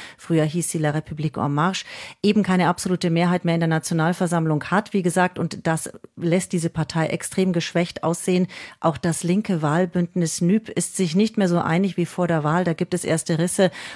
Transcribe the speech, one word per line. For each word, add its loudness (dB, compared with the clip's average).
früher 0
hieß -2
sie -4
La 2
République -4
En 0
Marche, 0
eben 4
keine 4
absolute 0
Mehrheit 2
mehr 2
in 0
der 2
Nationalversammlung 0
hat, 0
wie 0
gesagt. 2
Und -4
das -2
lässt 0
diese 0
Partei -2
extrem -2
geschwächt -2
aussehen. 0
Auch 0
das -2
linke 0
Wahlbündnis 0
nup 2
ist -4
sich 0
nicht 2
mehr 2
so 2
einig 0
wie 0
vor -2
der 2
Wahl. 2
Da 0
gibt -4
es -4
erste 0
Risse. 2